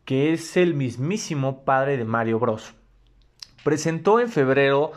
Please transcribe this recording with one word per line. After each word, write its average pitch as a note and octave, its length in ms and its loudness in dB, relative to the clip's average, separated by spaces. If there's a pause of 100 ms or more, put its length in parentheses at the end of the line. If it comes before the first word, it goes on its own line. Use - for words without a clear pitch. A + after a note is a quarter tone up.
que C#3 280 2
es D#3+ 240 -4
el F3 160 4
mismísimo C3+ 920 -4
padre C3+ 320 0
de A#2 80 -4
Mario A2+ 340 0
Bros. A2+ 340 -4 (880)
Presentó E3 560 2
en A#3+ 100 0
febrero C#3 680 2